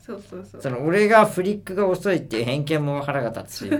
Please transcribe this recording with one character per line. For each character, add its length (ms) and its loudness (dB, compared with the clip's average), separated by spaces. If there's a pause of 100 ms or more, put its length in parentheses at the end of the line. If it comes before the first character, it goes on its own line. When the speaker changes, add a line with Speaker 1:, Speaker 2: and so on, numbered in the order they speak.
Speaker 1:
そ 140 -14
う 140 -14
そ 100 -16
う 120 -16
そ 80 -20
う。 40 -14
Speaker 2:
そ 80 -4
の、 140 -6
俺 240 4
が 160 8
フ 180 0
リ 120 -2
ッ 80 -10
ク 120 -12
が 120 2
遅 260 0
い 40 4
っ 60 -2
て 180 -4
い 20 0
う 20 -4
偏 200 -2
見 220 0
も 160 -2
腹 200 -4
が 80 -4
立 260 -12
つ 120 -10
し、 120 -6